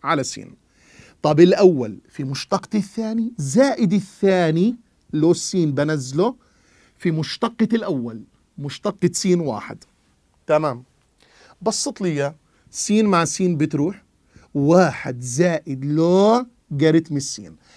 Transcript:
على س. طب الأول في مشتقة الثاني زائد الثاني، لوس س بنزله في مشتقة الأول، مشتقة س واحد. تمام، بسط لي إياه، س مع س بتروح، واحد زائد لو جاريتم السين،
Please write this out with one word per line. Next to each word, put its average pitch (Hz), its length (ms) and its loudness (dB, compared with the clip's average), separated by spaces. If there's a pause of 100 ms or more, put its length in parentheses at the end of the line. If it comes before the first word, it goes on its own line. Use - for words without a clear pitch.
على 143 200 0
س. - 160 -10 (840)
طب 151 180 4
الأول 170 600 6 (100)
في - 140 -10
مشتقة 156 540 -4
الثاني 226 600 -4
زائد 190 560 0
الثاني، 185 840 0 (380)
لوس 165 380 2
س - 40 -6
بنزله 151 800 0 (640)
في 180 140 -2
مشتقة 220 600 -4
الأول، 127 500 -6 (340)
مشتقة 175 560 -4
س - 120 -6
واحد. 160 580 -2 (640)
تمام، 151 360 0 (760)
بسط 214 400 -4
لي 180 80 -2
إياه، 143 260 -4 (360)
س - 200 -6
مع 202 340 2
س - 160 -6
بتروح، 160 640 -2 (500)
واحد 143 680 2
زائد 135 680 -2
لو 185 600 4 (260)
جاريتم 156 460 2
السين، 95 380 -10 (220)